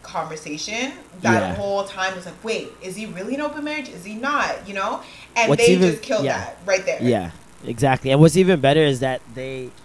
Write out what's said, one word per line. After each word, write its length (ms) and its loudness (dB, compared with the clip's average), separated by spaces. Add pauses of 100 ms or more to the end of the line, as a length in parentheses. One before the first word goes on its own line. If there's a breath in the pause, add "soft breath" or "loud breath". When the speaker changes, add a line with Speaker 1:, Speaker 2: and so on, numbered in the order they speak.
Speaker 1:
conversation 880 -8 (280)
that 200 2
Speaker 2:
Yeah. 140 -4
Speaker 1:
whole 280 -4
time, 320 -6
was 100 -14
like, 200 -18
"Wait, 240 -6 (120)
is 140 -12
he 120 -10
really 260 -8
in 80 -4
open 240 -6
marriage? 240 -8
Is 160 -16
he 100 -12
not?" 520 -4
You 80 -12
know? 260 -4 (340 loud breath)
And 140 2
Speaker 2:
What's 160 4
Speaker 1:
they 80 10
Speaker 2:
even 180 6
Speaker 1:
just 100 -4
killed 220 -2
Speaker 2:
yeah. 140 0
Speaker 1:
that 280 -10
right 200 0
there. 160 -2
Speaker 2:
Yeah, 300 0 (340)
exactly. 460 0
And 100 8
what's 160 8
even 240 4
better 220 4
is 180 0
that 180 -2 (160)
they 340 -10 (160)